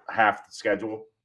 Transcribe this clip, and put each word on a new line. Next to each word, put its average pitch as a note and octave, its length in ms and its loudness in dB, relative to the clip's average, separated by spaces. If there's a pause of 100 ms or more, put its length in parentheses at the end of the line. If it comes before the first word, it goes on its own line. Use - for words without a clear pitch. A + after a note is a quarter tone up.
half G#2+ 400 2
schedule. G#2+ 560 -4 (200)